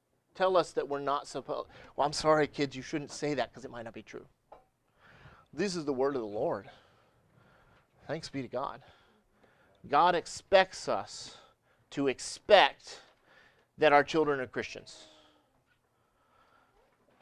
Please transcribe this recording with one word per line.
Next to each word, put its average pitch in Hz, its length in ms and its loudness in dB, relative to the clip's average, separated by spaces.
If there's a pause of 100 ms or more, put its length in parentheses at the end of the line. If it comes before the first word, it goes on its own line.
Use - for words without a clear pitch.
(340)
Tell 185 220 2
us 160 160 2
that 143 160 -4
we're 139 100 -4
not 143 300 -4
supposed, 127 400 -8 (260)
"Well, 139 120 0
I'm 151 60 -4
sorry, 156 340 2
kids, 139 280 -4
you 131 80 -12
shouldn't 143 280 -8
say 147 240 -4
that 117 180 -4
'cause 120 140 -18
it 131 40 -16
might 120 120 -14
not 113 100 -14
be 110 100 -14
true." - 240 -18 (1300)
This 180 240 -4
is 160 80 -6
the 143 80 -2
word 135 240 0
of 120 60 -4
the 110 40 -6
Lord. 107 440 -4 (1400)
Thanks 156 240 -10
be 135 100 -8
to 120 80 -10
God. 127 340 -10 (1040)
God 156 280 4
expects - 720 0
us - 480 -6 (540)
to 139 180 -2
expect - 920 4 (760)
that 147 160 4
our 143 100 8
children 147 380 0
are 127 60 -6
Christians. - 600 -12 (2250)